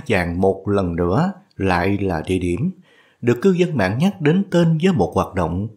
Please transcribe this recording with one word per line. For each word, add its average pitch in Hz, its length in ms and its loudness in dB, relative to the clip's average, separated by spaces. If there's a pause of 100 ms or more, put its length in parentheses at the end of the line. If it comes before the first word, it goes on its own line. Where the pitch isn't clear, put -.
Vàng 87 340 0
một 95 260 0
lần 95 280 -2
nữa 101 380 0 (240)
lại 95 400 0
là 90 300 -2
địa 92 120 -2
điểm 98 320 -2 (500)
được 120 200 2
cư 196 100 4
dân 170 260 0
mạng 101 200 0
nhắc 180 240 0
đến 165 300 2
tên 165 320 4
với 185 100 4
một 92 220 0
hoạt - 180 -2
động 92 440 -4